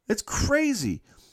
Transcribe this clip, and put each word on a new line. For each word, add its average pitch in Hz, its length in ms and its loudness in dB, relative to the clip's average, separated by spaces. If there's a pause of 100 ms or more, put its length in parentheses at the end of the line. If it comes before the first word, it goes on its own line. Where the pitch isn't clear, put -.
It's 247 140 0
crazy. 269 800 0 (320)